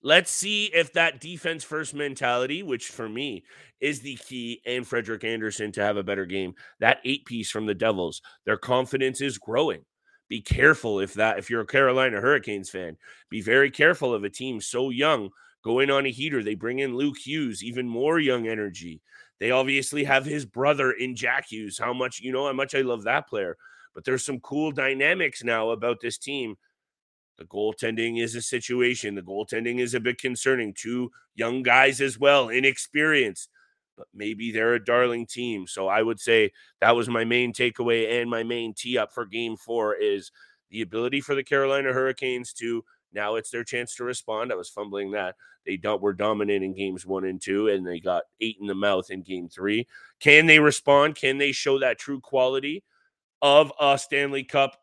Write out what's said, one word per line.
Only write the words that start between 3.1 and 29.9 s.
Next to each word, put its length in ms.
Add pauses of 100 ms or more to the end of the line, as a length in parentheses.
is 200
the 160
key, 480
and 220
Frederik 360
Andersen 500
to 100
have 140
a 60
better 220
game, 300 (260)
that 240
eight 200
piece 260
from 160
the 80
Devils, 480 (220)
their 120
confidence 640
is 180
growing. 460 (440)
Be 120
careful 580
if 160
that, 240
if 120
you're 100
a 60
Carolina 540
Hurricanes 500
fan, 260 (320)
be 140
very 280
careful 440
of 100
a 60
team 300
so 300
young 400 (320)
going 280
on 160
a 40
heater. 320
They 140
bring 240
in 160
Luke 220
Hughes, 440
even 260
more 300
young 300
energy. 540 (360)
They 140
obviously 520
have 200
his 220
brother 460
in 220
Jack 340
Hughes. 300
How 140
much, 260
you 140
know 140
how 60
much 220
I 60
love 240
that 240
player. 280 (380)
But 100
there's 200
some 160
cool 320
dynamics 720
now 260
about 300
this 180
team. 380 (840)
The 60
goaltending 760
is 120
a 80
situation. 720
The 80
goaltending 580
is 140